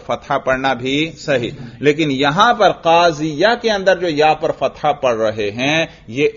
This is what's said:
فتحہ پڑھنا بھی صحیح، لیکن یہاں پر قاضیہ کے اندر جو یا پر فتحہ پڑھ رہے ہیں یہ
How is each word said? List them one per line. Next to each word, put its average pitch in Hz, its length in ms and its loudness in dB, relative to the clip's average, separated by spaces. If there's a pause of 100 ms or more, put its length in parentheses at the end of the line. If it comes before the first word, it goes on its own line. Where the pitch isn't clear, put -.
فتحہ 131 320 -4
پڑھنا 131 340 -2
بھی 135 460 -4
صحیح، 123 320 -2 (280)
لیکن 147 320 0
یہاں 143 440 2
پر 202 180 2 (100)
قاضیہ 165 680 2 (100)
کے 220 80 0
اندر 190 280 2
جو 180 100 -4
یا 151 260 4
پر 151 240 -2
فتحہ 147 340 -2
پڑھ 123 240 0
رہے 107 340 0
ہیں 139 360 -2 (200)
یہ 127 200 -2 (100)